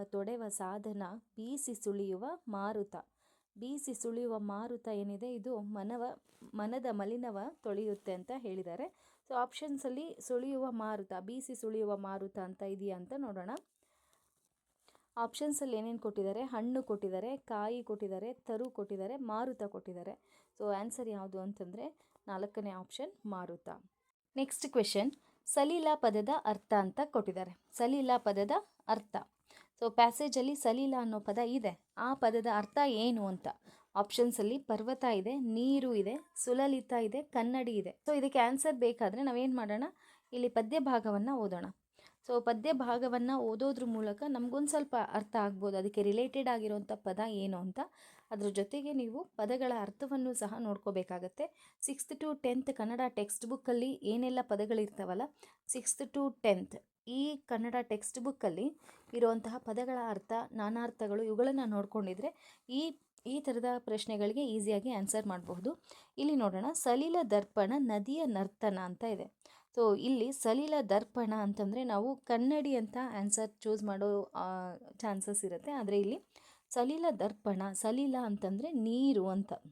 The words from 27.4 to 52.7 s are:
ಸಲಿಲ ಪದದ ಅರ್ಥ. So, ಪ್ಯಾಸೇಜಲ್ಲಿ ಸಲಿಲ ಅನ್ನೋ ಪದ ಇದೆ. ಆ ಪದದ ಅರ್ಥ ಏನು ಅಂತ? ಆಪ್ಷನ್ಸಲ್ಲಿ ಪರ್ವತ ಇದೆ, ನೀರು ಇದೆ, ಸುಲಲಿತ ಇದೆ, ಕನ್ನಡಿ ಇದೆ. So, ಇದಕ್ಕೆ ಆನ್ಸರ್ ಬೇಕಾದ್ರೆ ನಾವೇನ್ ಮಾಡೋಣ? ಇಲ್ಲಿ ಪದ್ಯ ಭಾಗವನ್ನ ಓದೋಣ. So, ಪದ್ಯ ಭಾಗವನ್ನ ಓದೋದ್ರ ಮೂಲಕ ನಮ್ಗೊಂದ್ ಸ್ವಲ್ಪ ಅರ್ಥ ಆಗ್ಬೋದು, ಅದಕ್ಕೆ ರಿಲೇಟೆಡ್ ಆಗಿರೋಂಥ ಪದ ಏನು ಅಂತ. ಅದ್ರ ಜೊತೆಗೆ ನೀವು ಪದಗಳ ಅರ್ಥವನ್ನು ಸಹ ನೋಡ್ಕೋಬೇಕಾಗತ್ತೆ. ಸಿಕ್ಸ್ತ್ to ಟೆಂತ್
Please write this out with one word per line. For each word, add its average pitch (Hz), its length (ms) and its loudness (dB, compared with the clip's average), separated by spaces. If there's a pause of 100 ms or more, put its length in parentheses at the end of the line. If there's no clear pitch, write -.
ಸಲಿಲ 262 440 2
ಪದದ 202 340 2 (380)
ಅರ್ಥ. 214 280 0 (680)
So, 233 80 2
ಪ್ಯಾಸೇಜಲ್ಲಿ 254 640 4
ಸಲಿಲ 262 440 2
ಅನ್ನೋ 226 220 -2
ಪದ 208 240 -2
ಇದೆ. 226 360 -2 (160)
ಆ 254 180 0
ಪದದ 226 400 4
ಅರ್ಥ 208 320 0
ಏನು 226 400 2
ಅಂತ? 185 220 -4 (480)
ಆಪ್ಷನ್ಸಲ್ಲಿ 226 600 2
ಪರ್ವತ 240 460 -2 (100)
ಇದೆ, 208 240 0
ನೀರು 247 560 2
ಇದೆ, 202 220 2 (200)
ಸುಲಲಿತ 262 560 2
ಇದೆ, 233 300 0
ಕನ್ನಡಿ 247 540 0
ಇದೆ. 185 200 -2 (100)
So, 294 120 4
ಇದಕ್ಕೆ 269 200 4
ಆನ್ಸರ್ 262 380 4
ಬೇಕಾದ್ರೆ 233 460 2
ನಾವೇನ್ 254 340 2
ಮಾಡೋಣ? 220 280 -2 (480)
ಇಲ್ಲಿ 247 160 0
ಪದ್ಯ 226 300 2
ಭಾಗವನ್ನ 226 560 2
ಓದೋಣ. 185 300 -2 (640)
So, 240 140 4
ಪದ್ಯ 233 300 2
ಭಾಗವನ್ನ 247 680 2
ಓದೋದ್ರ 247 460 0
ಮೂಲಕ 220 420 -2
ನಮ್ಗೊಂದ್ 269 420 0
ಸ್ವಲ್ಪ 285 280 2 (160)
ಅರ್ಥ 214 240 -2
ಆಗ್ಬೋದು, 202 400 2
ಅದಕ್ಕೆ 202 260 2
ರಿಲೇಟೆಡ್ 240 460 2
ಆಗಿರೋಂಥ 214 440 0
ಪದ 202 260 -4 (100)
ಏನು 196 300 -2
ಅಂತ. 185 220 -4 (500)
ಅದ್ರ 208 180 -2
ಜೊತೆಗೆ 202 440 -2
ನೀವು 262 320 -2
ಪದಗಳ 247 560 0
ಅರ್ಥವನ್ನು 254 540 -2
ಸಹ 214 240 -4
ನೋಡ್ಕೋಬೇಕಾಗತ್ತೆ. 202 1200 -4
ಸಿಕ್ಸ್ತ್ - 320 -4
to 302 280 -4
ಟೆಂತ್ 262 360 0